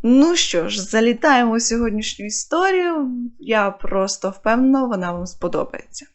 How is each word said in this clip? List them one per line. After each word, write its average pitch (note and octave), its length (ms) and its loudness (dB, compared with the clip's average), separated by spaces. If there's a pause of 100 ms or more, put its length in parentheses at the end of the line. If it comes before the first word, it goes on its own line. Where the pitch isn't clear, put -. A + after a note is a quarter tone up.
Ну C#4 320 6
що F3 340 0
ж, G#3 120 -6
залітаємо A#3 720 2
в A#3 60 0
сьогоднішню G#3+ 640 -4
історію. E4+ 840 -2 (300)
Я G#3 320 0
просто G3 580 -2
впевнена, C4 540 2
вона F#3+ 280 -4
вам F3 160 -8
сподобається. - 880 -8